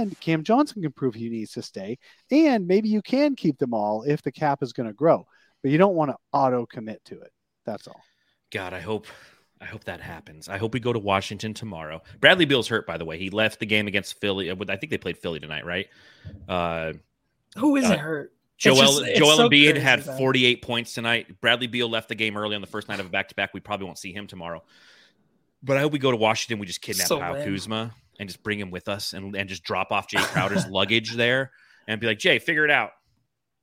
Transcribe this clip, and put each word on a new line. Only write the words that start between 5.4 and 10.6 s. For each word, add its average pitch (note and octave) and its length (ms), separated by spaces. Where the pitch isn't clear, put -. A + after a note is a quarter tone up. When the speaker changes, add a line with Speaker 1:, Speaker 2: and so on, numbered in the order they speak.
Speaker 1:
but C3+ 80
you D3+ 60
don't F#3 180
wanna D3 200
auto B2+ 340
commit A2 400
to - 140
it. - 140
That's G#3 220
all. - 140
Speaker 2:
God, F#2 220
I F#2 80
hope, G#2 260
I - 60
hope - 200
that F2 140
happens. D#2+ 480
I G2 100
hope A2+ 160